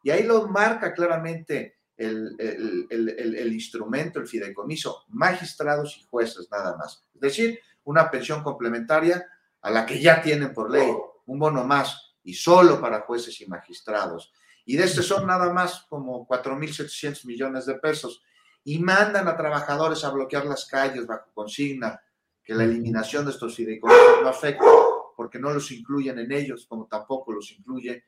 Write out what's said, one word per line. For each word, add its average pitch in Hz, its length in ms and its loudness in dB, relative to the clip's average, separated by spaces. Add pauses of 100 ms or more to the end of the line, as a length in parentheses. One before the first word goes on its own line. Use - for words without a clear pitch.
Y 143 80 -2
ahí 196 140 2
lo 220 240 2
marca 208 440 0
claramente 160 840 -4 (200)
el, 110 440 -8
el, 107 500 -6
el, 113 200 -2
el, 113 260 -6
el 117 160 -4
instrumento, 117 680 -6
el 120 80 -8
fideicomiso, 107 840 -8
magistrados 147 880 -2
y - 120 -20
jueces 113 400 -4
nada 95 260 -6
más. - 280 -16 (100)
Es - 60 -20
decir, 226 400 -2 (240)
una 156 260 2
pensión 151 320 -6
complementaria 151 840 0 (400)
a 101 60 -4
la 113 160 0
que 143 120 -6
ya 165 220 6
tienen 147 320 -2
por 110 180 -6
ley, 131 200 4 (340)
un 135 140 -10
bono 147 260 0
más, 139 580 -2
y 90 120 -14
solo 170 480 8
para 110 180 -2
jueces 117 400 -8
y 101 60 -18
magistrados. 90 840 -8 (360)
Y 131 100 -2
de 180 80 4
este 175 180 0
son 196 240 0
nada 185 280 2
más - 340 -2
como 127 380 -10
cuatro 131 280 -4
mil 151 200 -8
setecientos - 500 -10
millones 131 400 -8
de 135 120 -4
pesos. 151 460 -6 (400)
Y 147 160 -6
mandan 190 480 2
a 165 80 -2
trabajadores 151 680 -2
a 139 60 -2
bloquear 135 340 -4
las 139 220 -6
calles 131 400 -2
bajo 113 260 -10
consigna 120 680 -8 (440)
que 110 120 -8
la 113 100 2
eliminación 117 600 -2
de 139 60 -4
estos 117 260 -10
fideicomisos 117 680 8
no 131 60 2
afecta, 143 380 0 (500)
porque 120 220 -10
no 139 120 -6
los 143 200 -6
incluyen 131 480 -6
en 117 120 -10
ellos, 135 380 -6
como 113 180 -12
tampoco 113 460 -8
los 104 180 -10
incluye 120 580 -12